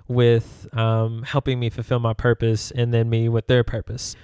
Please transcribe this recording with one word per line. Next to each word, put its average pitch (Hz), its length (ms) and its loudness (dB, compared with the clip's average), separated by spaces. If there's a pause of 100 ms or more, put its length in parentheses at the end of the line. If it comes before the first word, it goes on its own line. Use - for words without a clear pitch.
with, 120 640 2 (100)
um, 113 460 0
helping 135 340 -2
me 120 120 -2
fulfill 123 280 -2
my 117 140 0
purpose 113 580 0
and 120 240 -2
then 113 160 2
me 113 180 0
with 113 200 -2
their 123 160 4
purpose. - 600 -8